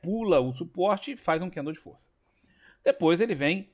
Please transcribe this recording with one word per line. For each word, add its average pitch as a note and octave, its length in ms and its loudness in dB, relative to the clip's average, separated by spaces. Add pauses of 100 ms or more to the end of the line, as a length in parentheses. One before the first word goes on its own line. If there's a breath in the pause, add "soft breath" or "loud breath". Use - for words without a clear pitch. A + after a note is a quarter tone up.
pula G3 380 2
o B2+ 140 0
suporte F#3 580 -2
e C#4 60 -10
faz D#3+ 240 -2
um F#3 80 -8
candle D3+ 240 -8
de D3+ 60 -18
força. - 300 -20 (720 soft breath)
Depois F3 380 4
ele A3+ 140 0
vem, F3+ 380 -2